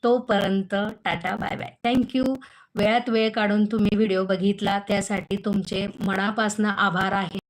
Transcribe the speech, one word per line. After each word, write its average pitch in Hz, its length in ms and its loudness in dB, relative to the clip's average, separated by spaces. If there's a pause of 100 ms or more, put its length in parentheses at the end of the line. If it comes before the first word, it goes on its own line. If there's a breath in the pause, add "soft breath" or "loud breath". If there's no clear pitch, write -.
तोपर्यंत 196 720 2 (300)
टाटा, 175 300 -4
बाय - 200 -6
बाय, - 200 -12 (120)
thank 254 300 0
you. 262 180 0 (400 loud breath)
वेळात 233 340 2
वेळ 220 200 2
काढून 214 360 2
तुम्ही 208 300 2
व्हिडिओ 190 300 2
बघितला, 196 520 0 (100)
त्यासाठी 196 480 -2 (100)
तुमचे 196 400 -2 (140)
मनापासनं 208 680 0
आभार 196 440 0
आहे. 196 260 -2 (100)